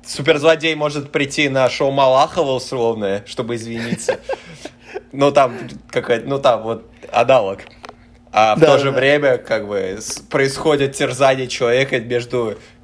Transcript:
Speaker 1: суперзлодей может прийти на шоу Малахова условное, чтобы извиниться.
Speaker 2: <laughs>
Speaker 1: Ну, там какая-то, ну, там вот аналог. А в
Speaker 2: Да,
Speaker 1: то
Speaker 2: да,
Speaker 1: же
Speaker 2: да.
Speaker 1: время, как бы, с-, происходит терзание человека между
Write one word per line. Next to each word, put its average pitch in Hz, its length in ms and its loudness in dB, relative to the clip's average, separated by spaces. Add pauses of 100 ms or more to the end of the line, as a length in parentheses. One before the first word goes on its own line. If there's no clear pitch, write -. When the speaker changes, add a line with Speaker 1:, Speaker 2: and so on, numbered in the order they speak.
Speaker 1:
суперзлодей 156 680 2
может 147 380 -4
прийти 143 360 -2
на 131 220 2
шоу 139 220 -2
Малахова 135 640 2
условное, 107 680 -2
чтобы 120 280 -6
извиниться. 117 640 -6 (480)
Speaker 2:
<laughs> - 460 -18
Speaker 1:
Ну, 139 180 2
там 131 260 2 (320)
какая-то, 117 400 -2
ну, 139 120 -2
там 123 240 2
вот 110 260 -8 (220)
аналог. 113 480 2 (720)
А 107 240 4
в 156 40 0
Speaker 2:
Да, 160 60 8
Speaker 1:
то 147 60 6
Speaker 2:
да, 131 60 6
Speaker 1:
же 139 120 0
Speaker 2:
да. 135 80 -2
Speaker 1:
время, 139 400 2
как 107 300 -4
бы, 98 320 -4
с-, - 200 -10
происходит 139 760 0
терзание 131 500 0
человека 127 540 0
между 117 580 -4 (260)